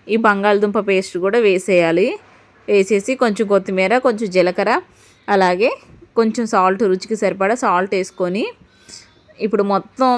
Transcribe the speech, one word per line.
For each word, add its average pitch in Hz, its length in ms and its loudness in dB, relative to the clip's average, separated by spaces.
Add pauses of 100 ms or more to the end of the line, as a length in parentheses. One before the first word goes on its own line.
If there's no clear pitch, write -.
ఈ 202 160 -4
బంగాళదుంప 208 600 2
పేస్ట్ 190 380 -2
కూడా 196 220 0
వేసేయాలి. 185 680 2 (600)
వేసేసి 202 480 0
కొంచెం 226 320 0
కొత్తిమీర, 190 500 0
కొంచెం 233 320 -2
జీలకర్ర, 185 420 0 (560)
అలాగే 190 420 2 (460)
కొంచెం 226 320 0
సాల్ట్, 190 360 2
రుచికి 190 320 -2
సరిపడా 196 400 -2
సాల్ట్ 190 380 -2
వేసుకొని 185 500 -4 (960)
ఇప్పుడు 202 240 -2
మొత్తం 202 540 -2